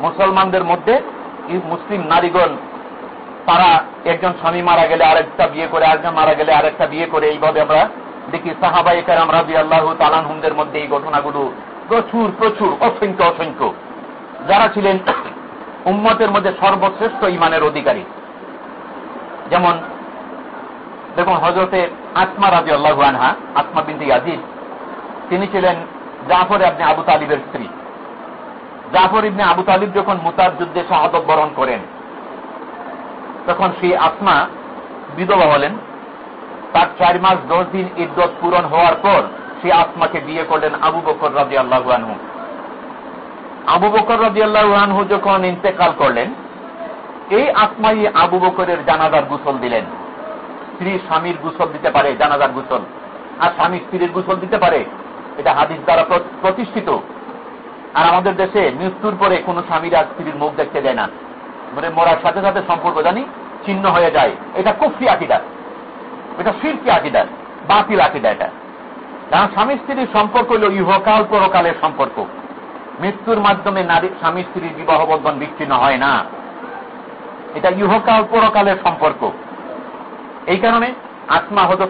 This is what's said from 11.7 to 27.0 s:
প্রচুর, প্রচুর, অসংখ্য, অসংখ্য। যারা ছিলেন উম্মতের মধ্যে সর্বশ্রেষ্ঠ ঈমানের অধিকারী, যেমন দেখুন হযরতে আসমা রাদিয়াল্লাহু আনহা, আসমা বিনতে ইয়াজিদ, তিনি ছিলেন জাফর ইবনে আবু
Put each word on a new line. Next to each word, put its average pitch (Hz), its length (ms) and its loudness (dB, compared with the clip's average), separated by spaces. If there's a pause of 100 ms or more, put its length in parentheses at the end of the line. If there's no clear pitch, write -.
প্রচুর, 226 500 0
প্রচুর, 208 420 2
অসংখ্য, 185 440 0
অসংখ্য। 156 500 -2 (720)
যারা 208 200 6
ছিলেন 196 300 2 (840)
উম্মতের 214 460 2
মধ্যে 190 300 0
সর্বশ্রেষ্ঠ 196 640 2
ঈমানের 165 380 2
অধিকারী, 143 420 0 (1500)
যেমন 175 280 2 (1400)
দেখুন 180 180 2
হযরতে 175 540 2 (260)
আসমা 190 360 2
রাদিয়াল্লাহু 151 520 4
আনহা, 135 320 4 (200)
আসমা 147 280 0
বিনতে 151 220 -6
ইয়াজিদ, 135 360 0 (880)
তিনি 190 180 0
ছিলেন 185 300 2 (520)
জাফর 190 320 4
ইবনে 165 240 2
আবু 151 180 2